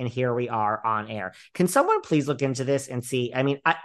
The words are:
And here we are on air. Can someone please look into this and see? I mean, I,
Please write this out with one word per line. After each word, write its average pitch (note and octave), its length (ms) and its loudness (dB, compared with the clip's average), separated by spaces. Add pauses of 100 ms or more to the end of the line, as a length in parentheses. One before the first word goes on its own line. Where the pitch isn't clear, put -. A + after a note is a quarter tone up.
And B2 80 -4
here B2 260 0
we A#2+ 140 -2
are G#2+ 360 0
on A2 240 0
air. G#2 260 -8 (200)
Can F3+ 140 4
someone E4 320 4
please D3 260 0
look C#3 160 -2
into C3 220 0
this C3+ 240 0
and B2 140 -4
see? B2 300 -2
I C3 120 0
mean, C#3 200 0
I, E3 200 2